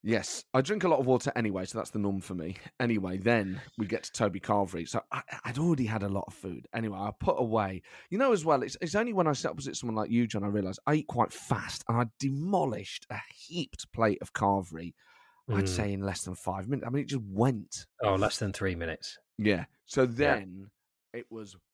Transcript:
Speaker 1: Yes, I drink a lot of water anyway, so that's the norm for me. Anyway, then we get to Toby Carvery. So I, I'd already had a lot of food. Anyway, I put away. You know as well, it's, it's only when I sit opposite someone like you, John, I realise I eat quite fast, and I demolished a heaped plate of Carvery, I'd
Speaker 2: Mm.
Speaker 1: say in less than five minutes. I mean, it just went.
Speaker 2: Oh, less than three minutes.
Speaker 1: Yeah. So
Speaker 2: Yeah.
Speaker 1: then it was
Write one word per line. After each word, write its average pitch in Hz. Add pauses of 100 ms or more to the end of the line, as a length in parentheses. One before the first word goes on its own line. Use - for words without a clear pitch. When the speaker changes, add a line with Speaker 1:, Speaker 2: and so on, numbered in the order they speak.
Speaker 1:
Yes, -
I 131
drink 185
a 185
lot 156
of 135
water 127
anyway, 98
so -
that's 110
the -
norm 98
for 95
me. 90 (220)
Anyway, 101
then 98 (160)
we 110
get 104
to -
Toby 98
Carvery. 92
So - (100)
I, - (240)
I'd 120
already 156
had 110
a 101
lot 98
of 104
food. -
Anyway, 110
I 101 (100)
put -
away. 107 (260)
You 180
know 262
as 190
well, 147
it's, -
it's 170
only 226
when 185
I 147
sit 131
opposite 139
someone 117
like 107
you, 120
John, 107
I 101
realise 101
I 147
eat 156
quite 120
fast, -
and 113
I 120 (120)
demolished 139
a 101 (160)
heaped -
plate 110
of 85
Carvery, 87 (560)
I'd 98
Speaker 2:
Mm. 95
Speaker 1:
say 101
in 98
less 98
than 90
five 95
minutes. 131
I 117
mean, 139
it -
just 135
went. 104 (180)
Speaker 2:
Oh, 101
less 101
than 98
three 95
minutes. 82 (180)
Speaker 1:
Yeah. 104 (180)
So -
Speaker 2:
Yeah. 127
Speaker 1:
then 104 (420)
it 117
was 104 (180)